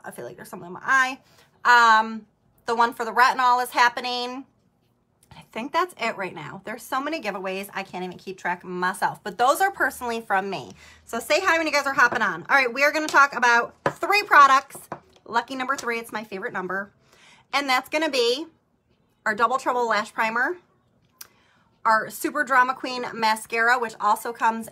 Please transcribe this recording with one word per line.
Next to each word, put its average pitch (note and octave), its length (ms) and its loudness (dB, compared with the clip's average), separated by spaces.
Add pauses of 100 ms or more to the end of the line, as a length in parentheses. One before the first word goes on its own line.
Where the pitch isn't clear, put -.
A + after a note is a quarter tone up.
I G3+ 100 -12
feel - 120 -14
like - 100 -14
there's - 140 -18
something F3 180 -16
in F3 60 -12
my - 100 -14
eye. C4 360 0 (440)
Um, A3+ 600 4 (400)
the A#3 100 -2
one A#3 160 2
for A#3+ 140 -6
the A3 80 -6
retinol B3 500 4
is B3 60 -6
happening. B3 760 -2 (920)
I - 160 -20
think A#3 200 -8
that's F4+ 280 -2
it A3+ 180 -4
right F#3+ 160 -8
now. F3 320 -12
There's A3+ 180 -12
so C4+ 180 -4
many D4+ 200 -6
giveaways, G3 520 -6
I G3 100 -8
can't F#3 200 -10
even F3+ 140 -10
keep F#3 200 -14
track F3+ 260 -6
myself. F3+ 600 -4
But F#3+ 140 -10
those C4+ 240 2
are G4 100 2
personally B3 500 -4
from G3 280 -2
me. D#3 240 -10 (320)
So A#3 140 -8
say D4+ 220 0
hi E4 160 2
when D#4+ 100 0
you D4 60 -4
guys C#4+ 120 0
are C#4 80 -4
hopping B3 280 4
on. F3 280 -4
All B3+ 60 2
right, C4 160 4
we C4+ 120 0
are D4 80 4
gonna D#4 160 -2
talk C#4 280 4
about A#3+ 400 2 (240)
three G4 240 0
products. C#4 540 6 (480)
Lucky A#3+ 300 -4
number C4 200 -4
three, A#3 240 -6
it's A#3 120 -14
my A3 120 -8
favorite A3 300 -10
number. F#3+ 380 -6 (640)
And C#4 140 -2
that's B3+ 220 0
gonna D#4 200 0
be C4 360 0 (800)
our G#3+ 100 -2
Double A#3+ 220 0
Trouble B3 300 -2
Lash A3 260 -2
Primer, A#3+ 440 -2 (1300)
our A3 240 2
Super D4 340 -6
Drama B3+ 300 2
Queen B3+ 400 -8
Mascara, A3+ 640 0
which A3+ 200 -6
also G#3+ 340 0
comes A3+ 380 -2